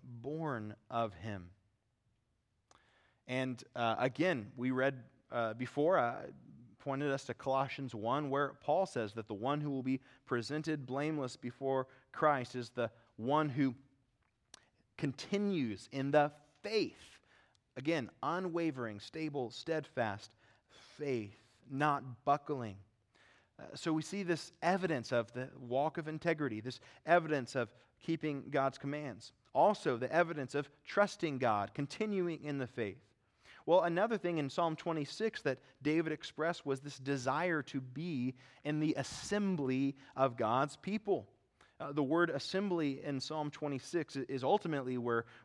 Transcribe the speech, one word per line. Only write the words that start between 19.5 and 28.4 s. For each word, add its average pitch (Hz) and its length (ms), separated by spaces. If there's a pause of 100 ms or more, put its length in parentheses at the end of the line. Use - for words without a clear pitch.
steadfast 120 800 (680)
faith, 120 400 (320)
not 135 560
buckling. 139 520 (840)
Uh, - 60 (100)
so 160 180
we 156 100
see 196 200
this 170 300 (100)
evidence 170 500
of 117 220
the 131 240
walk 131 400
of 156 100
integrity, 151 520
this 123 200 (240)
evidence 156 500
of 120 160 (300)
keeping 151 500